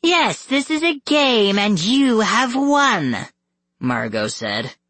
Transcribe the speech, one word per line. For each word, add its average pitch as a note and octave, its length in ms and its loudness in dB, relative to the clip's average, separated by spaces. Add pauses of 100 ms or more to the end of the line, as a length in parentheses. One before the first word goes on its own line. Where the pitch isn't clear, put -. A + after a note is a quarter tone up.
Yes, E4 420 0
this C4+ 240 -2
is D#4 140 -2
a E4 220 0
game, A#3+ 520 2
and G#3 220 0
you B3 400 2
have A3+ 360 0
won, C4 640 2 (640)
Margot A2 480 -2
said. A2 480 -6 (140)